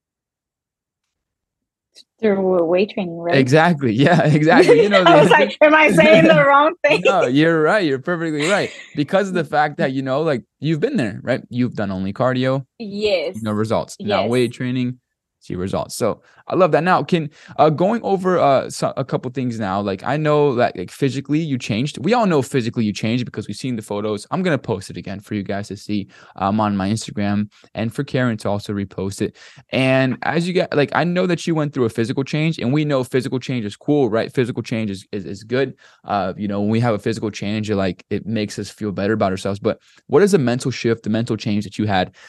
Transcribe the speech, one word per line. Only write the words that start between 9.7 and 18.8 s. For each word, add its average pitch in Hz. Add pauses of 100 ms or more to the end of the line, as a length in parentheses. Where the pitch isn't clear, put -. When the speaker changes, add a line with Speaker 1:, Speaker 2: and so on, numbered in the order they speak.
Speaker 2:
that, 147
you 135
know, 135
like, 143 (160)
you've 151
been 254
there, 120
right? 123
You've 123
done 101
only 95
cardio. 127 (120)
Speaker 1:
Yes. 196
Speaker 2:
No 107
results. 107
Now 101
Speaker 1:
Yes. 113
Speaker 2:
weight 123
training, 123 (420)
see -
results. 90
So - (240)
I -
love 170
that. 156
Now, 175
can, 156 (260)
uh, 156
going 190
over, 185
uh, 127
so, -